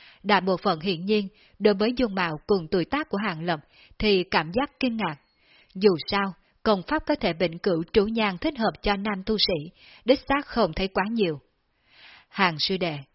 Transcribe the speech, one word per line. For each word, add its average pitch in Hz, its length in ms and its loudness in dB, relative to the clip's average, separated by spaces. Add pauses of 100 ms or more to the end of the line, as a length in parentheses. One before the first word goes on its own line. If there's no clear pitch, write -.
(220)
Đại 196 180 4
bộ 185 160 2
phận 165 240 0
hiển 175 240 -4
nhiên, 202 240 0 (300)
đối 208 160 4
với 214 220 2
dung 233 180 0
mạo 180 180 -2 (140)
cùng 185 240 2
tuổi 180 140 0
tác 294 240 -4
của 202 180 -4
Hàng 165 180 -6
Lập 165 160 -2 (380)
thì 196 260 4
cảm 170 280 0
giác 262 280 -4
kinh 240 160 -2
ngạc. 170 200 -2 (580)
Dù 196 160 4 (160)
sao, 196 280 -2 (280)
công 196 200 2
pháp 311 240 -2
có 294 80 0
thể 190 180 -2
vĩnh 170 260 -2
cửu 170 240 0 (100)
trú 202 120 4
nhan 214 340 -2
thích 302 200 -4
hợp 196 240 -2
cho 202 140 0
nam 196 300 -4
tu 220 120 0
sĩ, 165 320 -2 (340)
đích 262 240 4
xác 277 180 0
không 196 260 0
thấy 190 160 -2
quá 190 220 -2
nhiều. 180 300 0 (880)
"Hàng 175 300 0
sư 190 180 -2
đệ, 165 220 -4 (160)